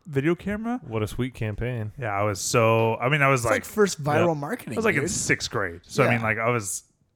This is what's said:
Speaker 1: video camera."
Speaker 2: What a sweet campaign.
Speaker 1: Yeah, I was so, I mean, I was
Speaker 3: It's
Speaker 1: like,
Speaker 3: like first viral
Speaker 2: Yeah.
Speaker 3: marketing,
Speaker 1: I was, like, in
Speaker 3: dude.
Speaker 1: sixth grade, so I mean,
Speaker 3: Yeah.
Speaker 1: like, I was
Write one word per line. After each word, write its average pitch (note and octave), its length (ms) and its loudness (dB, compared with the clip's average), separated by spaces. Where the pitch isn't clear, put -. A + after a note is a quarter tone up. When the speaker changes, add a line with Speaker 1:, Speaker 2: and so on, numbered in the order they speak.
Speaker 1:
video D3 300 0
camera." A3 500 -6
Speaker 2:
What A2 160 -4
a G#2 60 -2
sweet B2 260 -4
campaign. A2+ 640 -6
Speaker 1:
Yeah, A2+ 160 -6
I G2 100 0
was G#2 180 0
so, A2+ 560 4
I A#2 100 0
mean, D3 140 2
I C#3 80 6
was C3 120 4
Speaker 3:
It's A2+ 40 -2
Speaker 1:
like, A2+ 80 4
Speaker 3:
like G2 120 0
first G3 380 0
viral D3+ 240 2
Speaker 2:
Yeah. E3 60 2
Speaker 3:
marketing, D3 400 -8
Speaker 1:
I - 20 -4
was, A3 80 -2
like, G#3 120 2
in C#3+ 80 2
Speaker 3:
dude. F3 80 -2
Speaker 1:
sixth - 380 -2
grade, F#2 340 -4
so - 200 2
I A#2+ 60 4
mean, A#2 100 2
Speaker 3:
Yeah. A2+ 60 -4
Speaker 1:
like, A2 140 0
I A2+ 100 0
was A2+ 340 -2